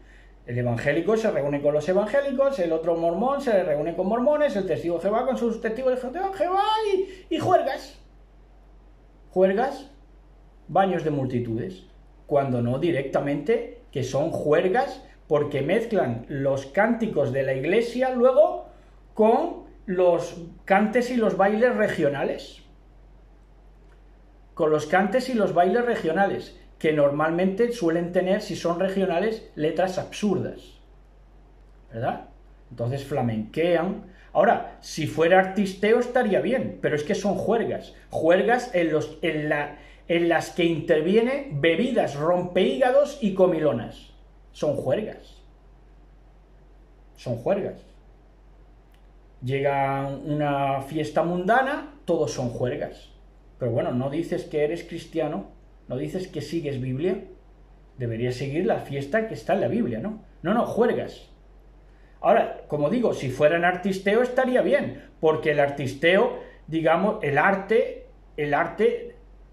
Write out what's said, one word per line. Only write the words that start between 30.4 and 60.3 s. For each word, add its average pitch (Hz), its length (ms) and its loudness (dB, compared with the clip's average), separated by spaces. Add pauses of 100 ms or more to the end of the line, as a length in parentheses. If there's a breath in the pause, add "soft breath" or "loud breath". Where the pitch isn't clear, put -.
¿verdad? 123 380 -6 (400)
Entonces 123 340 -6
flamenquean. 151 1040 -2 (260 loud breath)
Ahora, 185 480 2
si - 280 -6
fuera 175 320 4
artisteo 202 600 2
estaría 220 400 2
bien, - 420 -2
pero 151 140 0
es 147 80 -2
que 208 120 -2
son 196 200 -2
juergas. 180 600 -2 (140 loud breath)
Juergas 190 640 2
en 170 200 2
los, 151 280 -2
en 151 280 -2
la, 147 280 -4 (300 loud breath)
en 170 220 2
las 160 220 0
que 175 120 0
interviene 175 880 2
bebidas 170 640 0
rompehígados 196 1080 2
y 190 120 0
comilonas. 151 800 0 (400)
Son - 240 -2
juergas. - 640 -6 (1800)
Son 123 180 -6
juergas. 175 460 -4 (1600)
Llega 139 640 0
una 139 760 -2
fiesta 156 400 -2
mundana, 233 720 0 (120)
todos 156 260 0
son 123 180 -4
juergas. - 640 -8 (460)
Pero 120 140 -4
bueno, 143 220 -2
no 131 160 -2
dices 151 340 -4
que 151 220 -2
eres 165 180 -4
cristiano, 160 640 -6 (420)
no 123 80 -8
dices 151 320 -6
que 147 140 -10
sigues 139 400 -6
Biblia. 147 420 -4 (760)
Deberías 120 380 -4
seguir 147 300 -4
la 180 140 0
fiesta 139 500 -4
que - 40 -10
está - 200 -4
en 196 80 0
la 120 80 0
Biblia, 190 300 -2
¿no? 208 240 -8 (180)